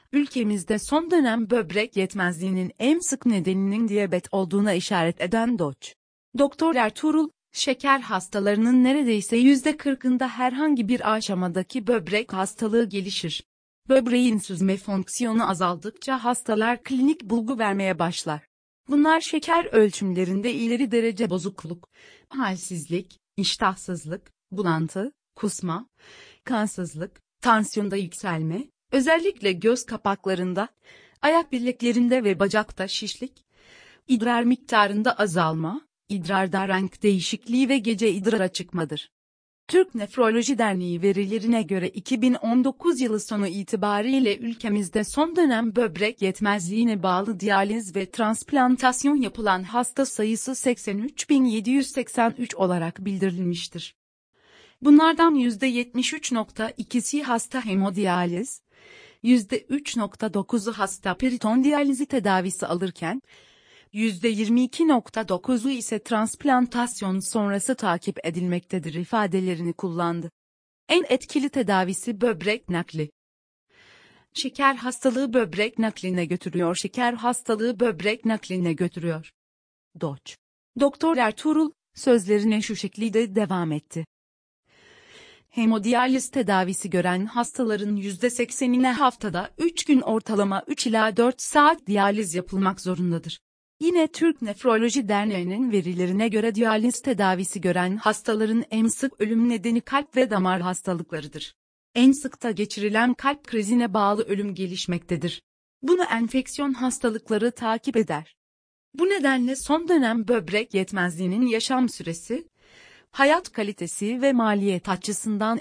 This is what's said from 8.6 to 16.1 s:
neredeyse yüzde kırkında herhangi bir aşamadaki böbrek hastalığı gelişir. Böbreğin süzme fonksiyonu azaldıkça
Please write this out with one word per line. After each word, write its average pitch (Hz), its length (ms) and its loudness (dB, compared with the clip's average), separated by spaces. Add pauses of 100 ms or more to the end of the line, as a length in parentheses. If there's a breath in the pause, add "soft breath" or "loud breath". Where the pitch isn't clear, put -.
neredeyse 240 540 2
yüzde 277 400 6
kırkında 254 500 -2
herhangi 254 600 0
bir 233 260 0
aşamadaki 185 760 -4
böbrek 214 460 -2
hastalığı 208 560 0
gelişir. 190 540 -6 (460)
Böbreğin 247 480 4
süzme 190 400 -2
fonksiyonu 220 720 -2
azaldıkça 190 720 -4